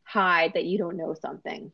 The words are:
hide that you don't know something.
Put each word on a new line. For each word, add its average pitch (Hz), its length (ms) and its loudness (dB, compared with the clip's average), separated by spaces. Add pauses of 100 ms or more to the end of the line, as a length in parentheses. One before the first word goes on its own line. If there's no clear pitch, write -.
hide 170 500 4
that 175 120 -2
you 180 120 0
don't 180 200 -4
know 160 160 -6
something. - 600 -10